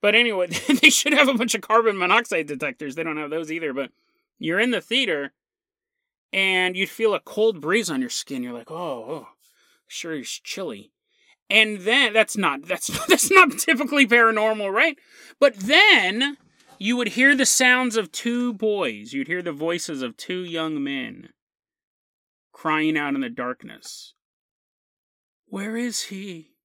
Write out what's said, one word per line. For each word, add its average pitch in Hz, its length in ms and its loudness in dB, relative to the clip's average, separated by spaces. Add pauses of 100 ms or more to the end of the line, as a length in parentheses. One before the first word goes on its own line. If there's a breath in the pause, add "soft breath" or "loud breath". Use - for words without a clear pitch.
But 208 140 4
anyway, 220 320 2
<laughs> - 340 0
they 302 80 10
should - 240 0
have 277 160 4
a 277 40 2
bunch 220 220 -2
of 202 60 -6
carbon 220 360 2
monoxide 180 500 0
detectors. 139 480 -8
They 165 80 -6
don't 160 120 -4
have 151 140 -8
those 156 240 -6
either, 160 180 -6
but 131 180 -6 (480)
you're 165 220 -2
in 247 120 2
the 202 100 -2
theater, 185 500 -2 (1000)
and 185 420 0
you 190 120 -2
feel 220 260 0
a 170 80 -2
cold 208 400 0
breeze 175 280 -2
on 135 120 -2
your 123 80 -4
skin. 127 340 -8
You're 123 80 -10
like, 117 180 -14
"Oh, 156 60 -12
oh, 139 520 -10 (600)
sure - 260 -10
is 131 160 -10
chilly." - 600 -10 (580)
And 214 300 2
then, 233 320 2
that's 214 240 2
not, 147 280 -2
that's, 175 240 -6
<laughs> - 200 -6
that's - 240 4
not 370 260 6
typically 285 480 2
paranormal, 220 680 2
right? 277 240 0 (420 loud breath)
But 269 160 4
then, 269 840 4 (420 soft breath)
you 214 160 -2
would 240 140 -2
hear 269 260 4
the 262 100 2
sounds 254 520 2
of 196 140 -2
two 240 420 -2
boys. 175 600 -2
You'd 135 140 -4
hear 180 140 -4
the 175 100 -6
voices 156 500 -4
of 120 140 -8
two 180 280 -8
young 160 380 -6
men 131 520 -10 (1200)
crying 156 440 -2
out 143 180 -4
in 135 60 -4
the 123 80 -6
darkness. 120 880 -12 (1300)
"Where 208 300 -8
is 233 280 -4
he? 190 600 -14